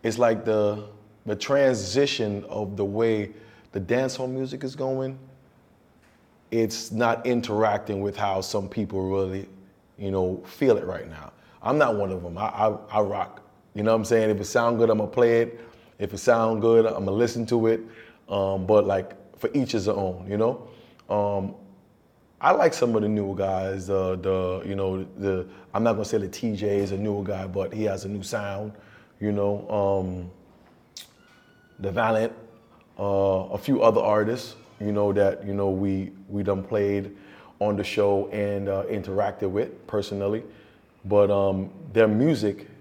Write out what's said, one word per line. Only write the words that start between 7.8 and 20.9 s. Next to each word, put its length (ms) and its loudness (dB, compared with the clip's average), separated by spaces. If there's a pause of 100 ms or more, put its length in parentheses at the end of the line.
with 160 -4
how 240 -2
some 260 -4
people 420 -4
really, 380 -2 (500)
you 140 -6
know, 340 -2
feel 320 2
it 60 -4
right 260 -8
now. 220 -16 (300)
I'm 160 0
not 180 4
one 160 -2
of 100 -6
them. 160 -10
I, 100 -4
I, 300 0 (140)
I 80 2
rock. 420 -4 (320)
You 100 -4
know 80 4
what 80 4
I'm 60 -2
saying? 240 4
If 120 0
it 40 -6
sound 320 2
good, 120 6
I'ma 160 2
play 380 4
it. 180 -6 (380)
If 140 -4
it 40 -8
sound 420 4
good, 260 6
I'ma 260 -2
listen 340 0
to 220 2
it. 120 4 (480)
Um, 380 -2
but, 200 6
like, 280 -2 (260)
for 140 -4
each 180 0
his 160 0
own, 420 -2
you 80 -2
know? 300 0 (420)